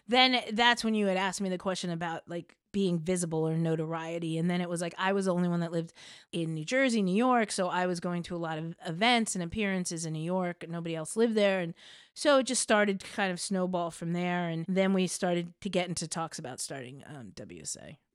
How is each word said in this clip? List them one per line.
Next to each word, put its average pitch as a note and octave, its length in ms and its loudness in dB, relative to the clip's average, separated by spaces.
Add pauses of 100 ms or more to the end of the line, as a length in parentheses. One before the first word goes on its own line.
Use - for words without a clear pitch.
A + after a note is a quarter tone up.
then B3+ 340 6 (120)
that's A#3+ 300 4
when A3 100 2
you G#3 140 2
had F#3 100 2
asked F#3+ 240 -2
me F#3+ 80 0
the F#3 80 0
question F#3 320 -4
about, E3 400 -6
like, E3+ 260 -10 (160)
being F#3 280 2
visible D#3+ 480 0
or D#3+ 100 0
notoriety. E3 800 -2
And E3+ 120 2
then F3+ 120 0
it F3 80 -4
was E3+ 120 -4
like, E3+ 160 -4
I F#3+ 160 2
was G3 120 0
the F#3 80 2
only F3 140 2
one E3+ 140 2
that E3+ 100 -4
lived E3 220 -4 (380)
in E3 220 -2
New D#3 120 -6
Jersey, B3 360 2
New F#3 140 2
York. A#3+ 360 4
So F#3 160 0
I F3+ 200 0
was F3 120 -2
going F3 240 -4
to F3 120 -8
a - 20 -4
lot D#3+ 220 -4
of E3 160 -8 (100)
events A3 500 2
and F3+ 80 -2
appearances F3+ 600 -2
in D#3+ 80 -4
New D#3 100 -4
York. F3 440 -2
Nobody E3 280 -6
else D#3 200 -8
lived A3+ 200 4
there. G3 260 4
And E3 120 -4 (400)
so C#4+ 260 6
it C4 40 4
just A#3 180 0
started G#3 380 4
to - 80 -14
kind G3 240 -2
of F3 80 -4
snowball F#3 520 0
from E3+ 220 -4
there. F3 360 0
And E3 180 -4
then F#3+ 260 4
we F#3 140 4
started F3 540 -2
to G3+ 80 -6
get F3+ 180 0
into E3+ 200 -4
talks E3 300 -6
about C3 220 -10
starting, C3+ 480 -10
um, B2 280 -14
W F2 260 -14
S - 200 -10
A. - 160 -18 (180)